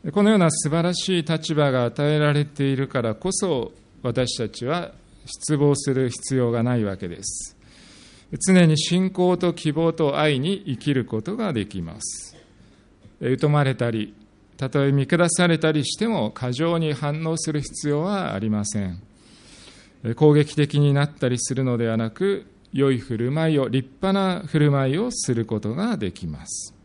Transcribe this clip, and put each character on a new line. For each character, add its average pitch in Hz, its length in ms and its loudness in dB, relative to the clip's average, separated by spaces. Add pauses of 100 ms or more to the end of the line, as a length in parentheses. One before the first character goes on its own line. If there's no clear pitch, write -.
(120)
こ 202 100 4
の 202 60 6
よ 214 80 6
う - 20 6
な 170 120 6
素 151 180 -4
晴 165 140 0
ら 175 100 0
し 175 280 -2
い - 20 -4
立 160 320 -4
場 147 160 2
が 127 160 2
与 131 180 -2
え 151 140 2
ら 147 160 2
れ 147 100 2
て 147 200 -4
い 135 120 2
る 135 120 -2
か 131 120 -2
ら 113 140 -2
こ 185 180 -4
そ、 151 400 -2 (300)
私 123 340 -2
た 110 140 -4
ち - 160 -10
は 170 260 -4 (320)
失 - 320 -4
望 143 180 4
す 139 200 -2
る 131 160 0
必 - 260 -4
要 123 140 2
が 117 120 0
な 123 140 2
い 113 80 2
わ 98 140 -2
け 95 100 -8
で 87 140 -12
す。 - 340 -10 (880)
常 185 200 8
に 156 120 4
信 185 320 0
仰 180 280 2
と 175 160 0
希 - 180 -4
望 160 220 0
と 147 240 0
愛 147 220 2
に 180 260 -2
生 127 100 -4
き 147 160 -2
る 123 140 2
こ 107 160 -4
と 202 140 -6
が 208 180 -4
で 104 120 -2
き 95 140 -10
ま 82 220 -10
す。 - 340 -14 (840)
え、 127 180 0
疎 156 100 2
ま 147 160 4
れ 131 100 0
た 117 160 -2
り、 110 220 -4 (460)
た 135 100 -6
と 139 160 2
え 139 80 4
見 139 140 2
下 170 240 2
さ 175 180 2
れ 165 100 4
た 156 140 2
り 151 140 0
し - 100 -8
て 220 100 -2
も、 165 240 -2
過 127 220 -6
剰 165 260 0
に 156 140 -2
反 151 320 -4
応 165 140 -2
す 165 140 -4
る 147 100 -2
必 - 260 -6
要 147 140 0
は 180 320 -4
あ 98 40 -4
り 110 120 -2
ま 104 160 0
せ 104 180 -4
ん。 90 160 -8 (1040)
え、 113 100 -2
攻 151 200 6
撃 147 200 2
的 143 260 2
に 143 120 4
な 143 120 2
っ 147 100 -4
た 131 140 -2
り 123 100 0
す - 160 -4
る 131 100 -2
の 123 140 0
で 117 100 0
は 113 80 0
な 113 140 -2
く、 196 340 -2 (280)
良 135 200 2
い 123 60 0
振 113 180 -6
る 120 160 -2
舞 160 200 2
い 147 60 2
を、 131 100 0
立 123 200 -2 (140)
派 190 100 2
な 190 340 0
振 156 120 0
る 147 120 6
舞 135 200 2
い 147 80 0
を 240 120 -2
す - 240 -4
る 113 120 -2
こ 107 140 -2
と 107 140 -4
が 208 220 -2
で 98 160 -4
き - 140 -12
ま 76 200 -10
す。 - 280 -14 (100)